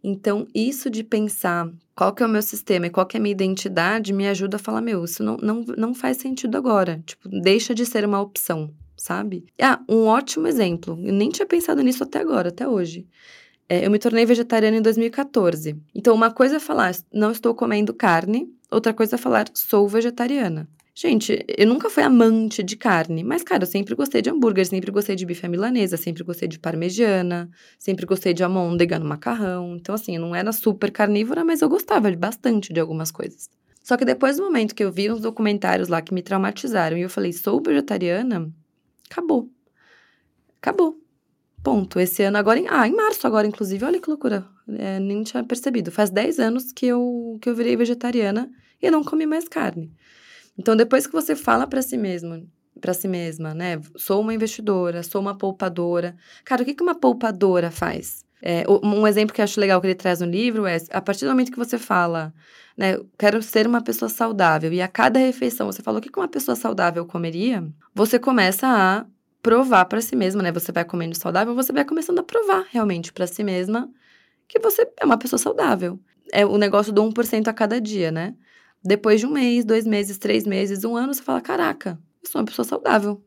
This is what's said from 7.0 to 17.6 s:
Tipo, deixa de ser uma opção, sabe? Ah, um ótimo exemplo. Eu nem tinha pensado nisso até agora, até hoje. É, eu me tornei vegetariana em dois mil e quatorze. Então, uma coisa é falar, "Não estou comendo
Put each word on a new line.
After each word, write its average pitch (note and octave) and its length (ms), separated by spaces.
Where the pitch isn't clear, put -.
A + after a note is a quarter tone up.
Tipo, - 220
deixa G3 460
de A3+ 100
ser A#3 220
uma G3+ 160
opção, D#3+ 500
sabe? F#3 480
Ah, C4 300
um A3 160
ótimo C4 420
exemplo. F3 560
Eu G3+ 80
nem G3+ 180
tinha G4+ 180
pensado E4+ 340
nisso B3+ 220
até - 160
agora, A#3+ 300
até F3 180
hoje. F3+ 400
É, F3 160
eu G3 60
me G#3 80
tornei A3+ 260
vegetariana A3+ 520
em A3+ 40
dois A3 160
mil A3+ 100
e A#3 40
quatorze. E3+ 640
Então, A#3 220
uma A3+ 160
coisa B3+ 240
é D4+ 40
falar, F#3 360
"Não G#3+ 200
estou A3+ 220
comendo G#3+ 400